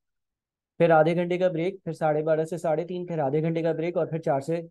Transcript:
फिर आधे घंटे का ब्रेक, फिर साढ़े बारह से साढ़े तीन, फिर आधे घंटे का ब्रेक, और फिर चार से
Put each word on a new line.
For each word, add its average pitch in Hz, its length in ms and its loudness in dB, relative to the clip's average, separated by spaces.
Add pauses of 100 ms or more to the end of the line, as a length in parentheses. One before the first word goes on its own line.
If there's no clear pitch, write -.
(800)
फिर 170 140 4
आधे 160 220 6
घंटे 175 240 0
का 185 100 2
ब्रेक, 180 360 -4
फिर 165 100 -6
साढ़े 151 280 0
बारह 160 220 2
से 160 140 -6
साढ़े 160 260 0
तीन, 180 220 -8
फिर 170 140 -4
आधे 143 200 0
घंटे 165 220 0
का 165 100 2
ब्रेक, 165 240 -4
और 160 100 0
फिर 156 140 -6
चार 147 200 0
से 170 300 -6